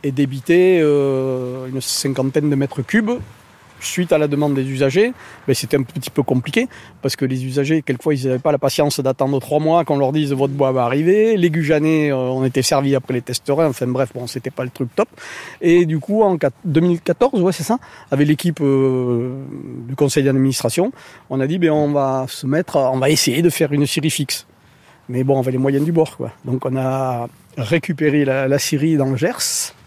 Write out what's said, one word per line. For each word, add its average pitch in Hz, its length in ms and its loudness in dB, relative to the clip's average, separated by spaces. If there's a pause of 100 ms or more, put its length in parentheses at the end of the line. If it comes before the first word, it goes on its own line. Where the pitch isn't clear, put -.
et 143 80 -2
débitait, 165 680 2
euh, 131 840 0
une 131 140 -6
cinquantaine 139 680 -2
de 143 60 2
mètres 135 280 -2
cubes 220 280 0 (720)
suite 180 300 -2
à 156 60 4
la 151 80 2
demande 147 260 0
des 135 160 -2
usagers. 139 420 2 (360)
Mais 135 80 2
c'était - 200 -2
un 139 60 2
petit - 300 -8
peu 147 100 0
compliqué 135 460 0 (340)
parce - 140 -2
que 139 100 -4
les 131 200 -4
usagers, 143 360 0
quelquefois, 143 320 -2
ils 135 140 -2
n'avaient 127 100 0
pas 151 140 0
la 143 80 0
patience 147 400 0
d'attendre 135 400 0
trois 143 200 -2
mois 160 260 2
qu'on 147 120 0
leur 135 140 2
dise « 147 220 0
Votre 139 200 0
bois 135 180 0
va 131 120 0
arriver ». 180 540 2
Les 175 120 2
Gujanais, 156 640 2
euh, 135 40 0
on 131 300 -2
était 127 160 0
servis 139 320 2
après 131 220 -2
les 120 80 -4
testerins. 143 440 -2
Enfin 123 200 -2
bref, 127 260 -2
bon, 123 140 -8
c'était 131 240 -8
pas 135 140 -8
le 127 40 -8
truc 123 260 -6
top. 220 140 0 (520)
Et 175 260 4
du 160 100 0
coup, 208 240 0
en 190 160 4
quat-, 135 140 0 (120)
deux 160 180 2
mille 175 200 2
quatorze, 240 400 0
ouais, 185 120 2
c'est 156 100 -6
ça, 240 160 0 (320)
avec 143 160 4
l'équipe, 151 340 0
euh, 127 720 2 (540)
du 131 80 -8
conseil 143 280 2
d'administration, 135 680 2 (400)
on 135 80 -2
a 135 80 0
dit « 170 100 -2
Ben, 165 140 2
on 151 200 2
va 135 380 0
se - 160 -10
mettre, 151 300 -2
on 131 240 2
va 135 100 2
essayer 147 320 0
de 170 80 4
faire 143 220 0
une 147 160 2
scierie 156 240 -2
fixe ». - 340 -6 (640)
Mais 123 140 -2
bon, 135 140 2
on - 20 0
avait 127 140 -2
les 131 40 -2
moyens 139 260 2
du 165 80 0
bord, 160 260 0
quoi. 117 140 -8 (140)
Donc 127 220 -4
on 131 100 -2
a 131 500 -2 (300)
récupéré 151 680 0
la, 135 220 0
la 139 120 2
scierie 156 360 0
dans 135 140 0
le 135 80 -2
Gers. - 560 -4 (140)